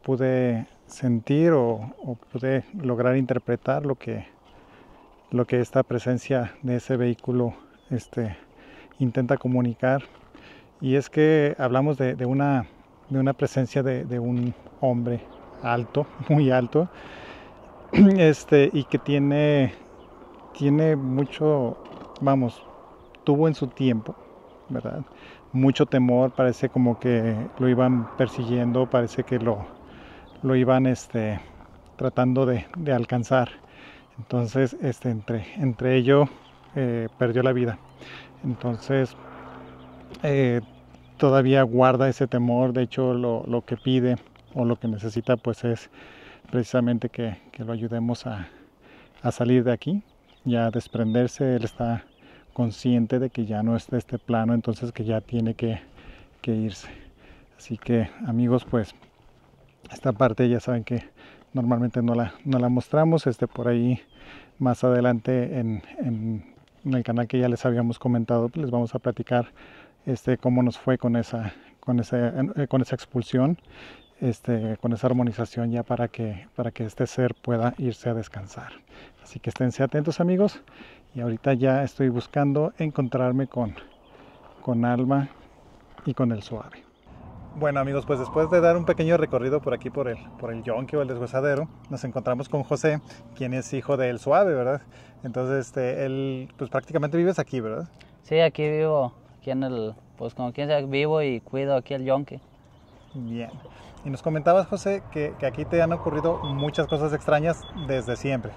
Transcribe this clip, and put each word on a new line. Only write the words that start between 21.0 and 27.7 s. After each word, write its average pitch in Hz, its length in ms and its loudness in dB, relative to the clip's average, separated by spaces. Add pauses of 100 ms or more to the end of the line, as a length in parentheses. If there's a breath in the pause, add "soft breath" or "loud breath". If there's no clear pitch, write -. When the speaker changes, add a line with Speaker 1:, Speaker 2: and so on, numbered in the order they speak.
Speaker 1:
vamos, 135 420 2 (600)
tuvo 151 240 4
en 156 80 2
su 139 120 -4
tiempo, 120 480 -2 (540)
¿verdad? 127 340 -6 (480 loud breath)
Mucho 131 340 4
temor, 127 460 4
parece 127 380 2
como 123 300 2
que 113 360 2 (240)
lo 127 100 2
iban 123 480 2